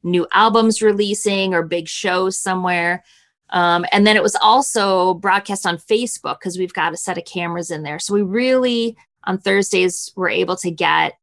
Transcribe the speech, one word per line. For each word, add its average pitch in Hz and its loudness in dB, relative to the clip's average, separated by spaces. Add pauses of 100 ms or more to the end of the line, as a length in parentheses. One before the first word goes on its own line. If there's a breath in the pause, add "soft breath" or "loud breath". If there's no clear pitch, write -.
new 175 0
albums 220 4
releasing 202 2
or 165 2
big 165 -4
shows 185 -2
somewhere. 180 -2 (460 soft breath)
Um, 175 2
and 202 4
then 214 6
it 196 4
was 202 0
also 196 2
broadcast 196 -2
on 170 -2
Facebook - -4
'cause 180 -6
we've 180 -4
got 165 -2
a 170 -12
set 175 -6
of 170 -10
cameras 170 -6
in 156 -6
there. 151 -8
So - -6
we 208 2
really, 240 0 (280 soft breath)
on 190 -2
Thursdays, 196 0
were 185 -2
able 185 -2
to 180 -6
get 156 0